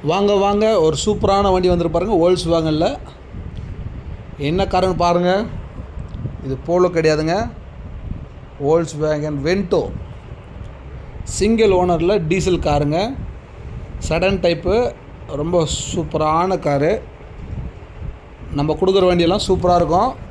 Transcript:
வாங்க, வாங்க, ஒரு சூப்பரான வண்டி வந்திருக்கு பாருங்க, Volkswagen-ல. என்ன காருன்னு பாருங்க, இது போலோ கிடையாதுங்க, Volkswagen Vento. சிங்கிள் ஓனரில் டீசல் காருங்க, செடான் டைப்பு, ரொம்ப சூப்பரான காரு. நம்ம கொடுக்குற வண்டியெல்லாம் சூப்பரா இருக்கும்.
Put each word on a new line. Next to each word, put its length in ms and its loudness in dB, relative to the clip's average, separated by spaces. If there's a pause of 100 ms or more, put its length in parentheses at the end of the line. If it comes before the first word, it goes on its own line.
வாங்க, 240 4 (100)
வாங்க, 240 4 (180)
ஒரு 180 2
சூப்பரான 500 2
வண்டி 180 4
வந்திருக்கு 260 2
பாருங்க, 240 2
Volkswagen-ல. 680 2 (1600)
என்ன 240 2
காருன்னு 300 2
பாருங்க, 280 4 (1120)
இது 100 -4 (120)
போலோ 280 4
கிடையாதுங்க, 400 2 (1300)
Volkswagen 680 0 (100)
Vento. 340 2 (1600)
சிங்கிள் 420 4
ஓனரில் 340 2 (140)
டீசல் 400 0
காருங்க, 300 2 (1080)
செடான் 380 2
டைப்பு, 320 2 (640)
ரொம்ப 200 2 (320)
சூப்பரான 760 0
காரு. 260 2 (1700)
நம்ம 240 0
கொடுக்குற 280 4
வண்டியெல்லாம் 380 2
சூப்பரா 320 4
இருக்கும். 320 2 (180)